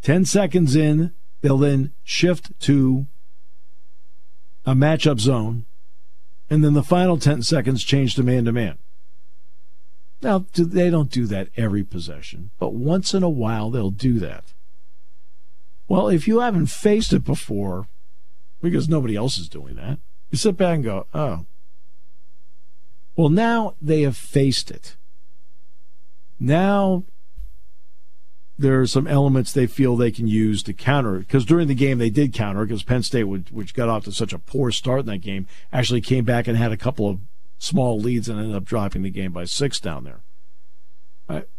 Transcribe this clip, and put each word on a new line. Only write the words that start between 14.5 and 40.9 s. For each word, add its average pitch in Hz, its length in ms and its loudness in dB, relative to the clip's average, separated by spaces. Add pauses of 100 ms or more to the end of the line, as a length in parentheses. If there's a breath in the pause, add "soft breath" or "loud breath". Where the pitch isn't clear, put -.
Well, 190 200 2
if 175 180 2
you 220 140 4
haven't 196 280 2
faced 208 440 2
it - 140 2
before, 98 600 -2 (760)
because 170 260 2
nobody 139 280 2
else 120 220 0
is 82 120 -4
doing 69 260 -6
that, 98 240 -4 (300)
you 143 80 0
sit 202 180 2
back 175 200 2
and 147 100 0
go, 98 280 -2
"Oh." 107 320 -2 (1700)
Well, 165 100 4
now 226 540 2
they 156 220 4
have 131 120 2
faced - 560 2
it. - 240 -6 (1400)
Now 185 640 2 (1500)
there 135 220 4
are 127 80 4
some 135 180 2
elements 139 460 4
they 127 160 4
feel 123 300 2
they 120 140 4
can 117 160 -2
use 107 360 2
to 104 80 -4
counter 120 460 2
it, 95 100 -6
'cause 131 160 4
during 165 240 4
the 139 80 2
game 135 220 2
they 117 120 2
did 131 220 2
counter 101 320 -2
it, 107 60 -2
'cause 110 140 -4
Penn 127 200 0
State, 117 220 0
would, 98 240 -4
which 104 240 -6
got 117 160 0
off 104 160 0
to 98 80 -6
such 107 180 -2
a 90 80 -6
poor 131 320 -2
start 131 300 0
in 110 60 -4
that 104 100 -4
game, 98 280 -4 (280 soft breath)
actually 127 260 2
came 131 240 0
back 120 240 2
and 117 100 2
had 117 140 2
a 110 60 -2
couple 104 320 0
of 95 100 -2 (380)
small 123 420 0
leads 113 300 0
and 104 100 -4
ended 107 160 -2
up 95 80 -2
dropping 101 380 -2
the 95 80 -2
game 95 240 -4
by 87 100 -6
six 139 340 -2
down 73 280 -4
there. - 160 -8 (1080)